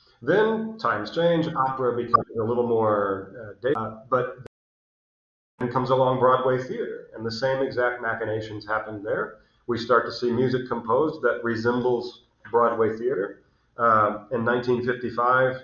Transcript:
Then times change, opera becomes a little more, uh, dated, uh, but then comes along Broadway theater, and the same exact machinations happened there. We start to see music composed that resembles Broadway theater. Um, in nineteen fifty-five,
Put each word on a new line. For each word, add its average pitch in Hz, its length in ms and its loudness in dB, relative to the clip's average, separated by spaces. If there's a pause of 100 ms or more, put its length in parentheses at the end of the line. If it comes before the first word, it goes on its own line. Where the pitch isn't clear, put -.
(220)
Then 214 560 0
times 104 340 -2
change, 165 360 2
opera 131 480 0
becomes 120 320 2 (120)
a 110 40 0
little 120 240 0
more, 101 720 0
uh, 104 200 -14
dated, 127 160 0
uh, - 200 -8 (120)
but 127 280 -2 (1200)
then 123 120 -2
comes 123 180 -2
along 131 300 4
Broadway 127 420 4
theater, - 540 -8
and 113 100 -10
the 113 60 -4
same 135 320 0
exact 120 380 -2
machinations 110 680 -6
happened 107 380 -6
there. 147 320 -4 (300)
We 117 100 -2
start 117 300 2
to 117 40 -8
see 120 200 -2
music 127 360 0
composed 123 540 0
that 123 220 2
resembles 120 840 0 (260)
Broadway 113 460 2
theater. 117 400 -2 (400)
Um, 107 540 4
in 113 120 -2
nineteen 120 420 2
fifty-five, 127 800 2